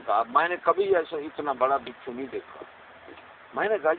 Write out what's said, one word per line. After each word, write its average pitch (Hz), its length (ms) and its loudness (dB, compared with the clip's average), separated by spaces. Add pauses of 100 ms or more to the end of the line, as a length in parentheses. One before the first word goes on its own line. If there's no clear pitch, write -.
کہا، 110 240 2
میں 147 180 4
نے 175 140 -2
کبھی 190 340 4
ایسا 160 220 -2
اتنا 147 340 -6
بڑا 131 260 2
بچھو 120 340 -8
نہیں 127 200 -8
دیکھا۔ - 320 -10 (880)
میں 165 160 0
نے 214 80 2
کہا، 156 220 2